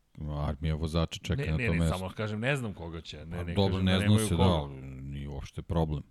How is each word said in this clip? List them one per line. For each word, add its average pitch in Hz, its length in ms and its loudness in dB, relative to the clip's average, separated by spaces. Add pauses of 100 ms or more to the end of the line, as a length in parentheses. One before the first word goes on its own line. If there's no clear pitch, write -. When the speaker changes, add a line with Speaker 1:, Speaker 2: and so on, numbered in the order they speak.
(300)
Speaker 1:
Armija 73 460 -2
vozača 80 440 -2
čeka 123 220 -4
Speaker 2:
Ne, - 60 -4
Speaker 1:
na 78 100 0
Speaker 2:
ne, - 100 0
Speaker 1:
to 82 60 2
Speaker 2:
ne, 82 60 2
Speaker 1:
mesto. 82 180 2
Speaker 2:
samo 92 120 -6
kažem, 107 300 -4
ne 131 160 0
znam 117 180 -4
koga 82 280 -10
će. 78 240 -14
Ne, 85 140 -8
Speaker 1:
A 87 40 -4
Speaker 2:
ne 85 100 -4
Speaker 1:
dobro, 98 180 4
Speaker 2:
kažem 92 140 2
Speaker 1:
ne 92 60 6
Speaker 2:
da 92 60 6
Speaker 1:
zna 101 100 4
Speaker 2:
nemaju 104 120 8
Speaker 1:
se, - 100 0
Speaker 2:
koga. 85 140 4
Speaker 1:
da, 92 80 8
ali 71 300 0
nije 69 480 -8
uopšte - 320 -10
problem. 78 500 0